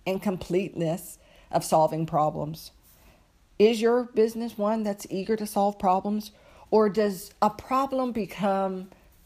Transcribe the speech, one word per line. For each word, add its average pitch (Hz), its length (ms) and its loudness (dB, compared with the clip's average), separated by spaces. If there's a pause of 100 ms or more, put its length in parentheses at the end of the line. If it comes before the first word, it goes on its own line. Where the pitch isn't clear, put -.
and 190 160 -4
completeness 175 960 -4 (320)
of 165 140 0
solving 160 400 2
problems. 156 680 -2 (840)
Is 214 220 6
your 240 240 2
business 226 540 -2
one 214 240 0
that's 202 260 -4
eager 190 280 -4
to 214 100 -6
solve 202 320 0
problems, 202 540 0 (380)
or 214 200 6
does 202 500 -2
a 208 80 4
problem 262 640 -2
become 196 800 -2 (360)